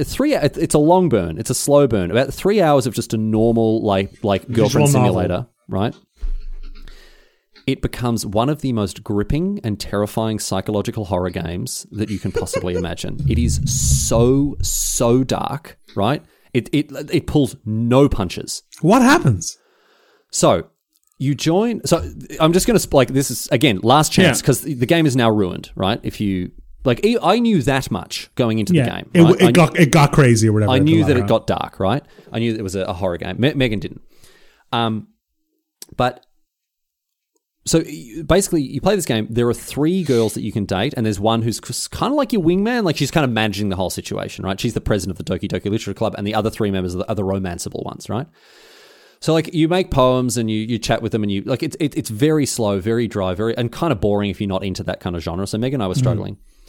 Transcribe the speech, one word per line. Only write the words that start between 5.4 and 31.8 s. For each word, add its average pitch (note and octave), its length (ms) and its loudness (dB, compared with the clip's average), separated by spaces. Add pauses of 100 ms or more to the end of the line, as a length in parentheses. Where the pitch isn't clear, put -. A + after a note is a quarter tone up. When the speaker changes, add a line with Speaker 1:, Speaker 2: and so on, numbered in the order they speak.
Speaker 1:
right? G2 280 -4 (1700)
It C3 160 -4
becomes A#2+ 420 -2
one G#2+ 260 0
of D3 120 -4
the C3 120 -2
most G#2 300 -4
gripping D3 600 -2
and G#2 160 -4
terrifying G#2+ 580 -2
psychological G2+ 680 -4
horror F2+ 260 -2
games F2+ 600 -8
that G#2+ 200 -4
you F#2+ 80 -4
can F#2+ 120 -6
possibly F2+ 440 -4
Speaker 2:
<laughs> - 0 -
Speaker 1:
imagine. F2 520 -6
It E2 120 2
is D#2 260 2
so, C3 960 2
so - 600 0
dark, - 560 -6 (160)
right? A#2+ 280 -2 (300)
It, B2 180 -2
it, D3 200 -2 (200)
it E3 140 0
pulls C#3+ 300 0 (100)
no A#2 420 4
punches. - 540 -4 (200)
Speaker 2:
What A3 200 6
happens? A#3+ 560 4 (720)
Speaker 1:
So G#2+ 380 2 (520)
you C3+ 160 0
join. F#3+ 500 0
So E3 180 0 (360)
I'm D#3+ 120 4
just F#3 160 2
gonna G#3+ 160 4
sp-, - 100 -6
like, C3 160 4
this C3+ 220 -2
is, - 200 -8
again, A#2 300 2
last C#3+ 300 4
chance, D#3+ 300 4
Speaker 2:
Yeah. - 40 -8
Speaker 1:
'cause C#3 160 2
the, D3 120 -6
the B2 120 -4
game E3 200 4
is B2+ 100 2
now A#2 140 4
ruined, G2 460 -2
right? G2 280 -2
If - 160 -8
you, F#2+ 320 -4 (320)
like, A#2+ 220 2
I, A#3 160 2
I F#3 180 4
knew A3+ 240 2
that C3+ 280 0
much - 440 -8
going A2+ 240 0
into G#2+ 140 0
Speaker 2:
Yeah. D3 100 6
Speaker 1:
the - 80 -2
game, - 220 -10
Speaker 2:
It F3+ 60 2
w-, E3+ 160 10
Speaker 1:
right? - 80 0
Speaker 2:
it F3 40 8
Speaker 1:
I A#2+ 40 4
Speaker 2:
got, E3 280 4
it D3+ 120 6
got C#3+ 200 6
crazy A#2 380 6
or G#2 40 2
whatever G#2+ 200 2
Speaker 1:
I - 20 4
Speaker 2:
at C3 40 4
the C#3 60 2
Speaker 1:
knew D#3+ 180 4
that C#3 80 0
Speaker 2:
latter B2 80 2
Speaker 1:
it - 20 2
Speaker 2:
half. G2+ 80 0
Speaker 1:
got A2+ 180 2
dark, - 320 -2
right? G#2+ 240 0 (280)